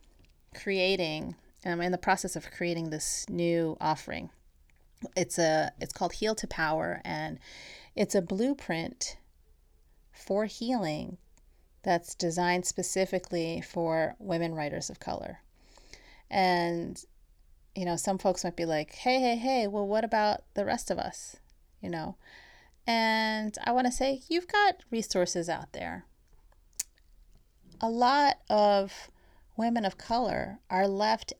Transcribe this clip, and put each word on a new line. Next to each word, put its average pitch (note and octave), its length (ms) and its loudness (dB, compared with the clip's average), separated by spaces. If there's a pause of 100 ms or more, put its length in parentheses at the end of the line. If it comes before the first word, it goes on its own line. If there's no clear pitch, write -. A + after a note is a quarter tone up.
(540)
creating, F3+ 840 0 (300)
I'm F3 160 -2
in F3+ 100 0
the F3+ 60 2
process F#3+ 380 0
of - 160 -10
creating E3+ 380 -2
this - 400 -4
new E3+ 500 2
offering. - 500 -2 (840)
It's F3 220 0
a, D#3 420 4
it's E3 140 -8
called F3+ 200 -2
Heal G#3+ 220 -2
to G#3 120 -6
Power, D#3+ 580 -2
and D#3 340 -6 (560)
it's G#3 200 2
a G3 60 4
blueprint F#3+ 960 -2 (920)
for G3+ 340 -2
healing G3 720 -4 (680)
that's F3 320 0
designed F3 500 0
specifically F3+ 960 -2
for D#3+ 580 0
women E3+ 360 -2
writers D3+ 340 -4
of E3 100 -14
color. - 420 -8 (880)
And, F3 720 2 (720)
you F#3+ 100 -4
know, F3 100 0
some F#3+ 220 -2
folks F#3 260 2
might F3 120 -4
be E3+ 100 -4
like, D#3 300 -2
"Hey, B3+ 240 2
hey, B3 160 2
hey, A#3+ 320 2
well, G3+ 180 -2
what G#3+ 180 0
about G#3+ 380 2 (140)
the G3+ 100 0
rest A#3 240 -2
of F3 80 -2
us?" - 380 -8 (460)
You F#3 100 -6
know? D#3+ 240 -6 (720)
And A3 760 2
I - 80 0
wanna B3+ 200 2
say, C4+ 360 0
you've F4 200 0
got G#4 300 4 (120)
resources F3+ 580 0
out D3+ 260 -4
there. B2 320 -8 (1700)
A A3+ 100 0
lot B3+ 480 6 (120)
of G3+ 640 4 (440)
women A#3 300 2
of F#3+ 140 -4
color A3+ 600 0 (120)
are F#3+ 160 4
left G#3 520 0